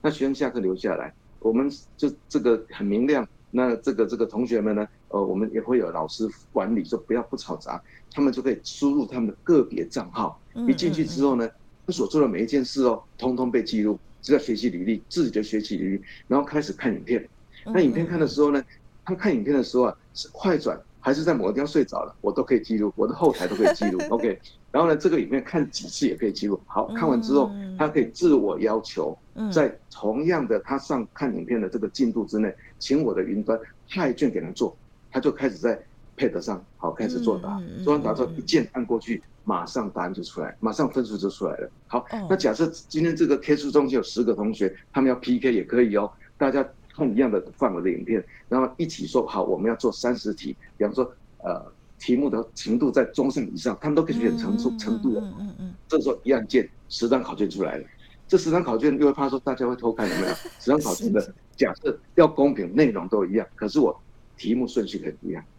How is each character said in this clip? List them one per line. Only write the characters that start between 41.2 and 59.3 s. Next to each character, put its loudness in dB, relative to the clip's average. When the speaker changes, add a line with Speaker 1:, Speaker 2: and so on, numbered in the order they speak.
Speaker 1:
出 -6
来 -2
了。 -10
好， -2
Speaker 2:
哦。 -6
Speaker 1:
那 4
假 0
设 0
今 -2
天 2
这 4
个 4
K 2
书 -6
中 6
心 0
有 2
十 -2
个 2
同 0
学， 0
他 0
们 4
要 4
P 0
K 2
也 2
可 2
以 4
哦， 0
大 2
家 0
看 0
一 -2
样 4
的 0
范 0
围 -4
的 0
影 -4
片， -2
然 2
后 2
一 -2
起 -8
说， 0
好， -2
我 0
们 0
要 0
做 0
三 -2
十 -6
题， -8
比 0
方 -2
说， 0
呃， -4
题 2
目 2
的 -2
程 -2
度 2
在 4
中 0
上 -2
以 -10
上， -4
他 -6
们 0
都 4
可 -2
以 -2
选 2
程 -2
度， 0
Speaker 2:
嗯， -4
嗯， -6
嗯， -10
Speaker 1:
程 -4
度 0
的。 -2
Speaker 2:
嗯， -10
嗯， -8
嗯， -12
嗯。 -10
Speaker 1:
这 2
时 -2
候 -2
一 0
按 2
键， 2
十 -2
张 2
考 -8
卷 0
出 -4
来 -4
了。 -10
这 4
十 2
张 2
考 -2
卷 2
又 6
会 6
怕 0
说 -2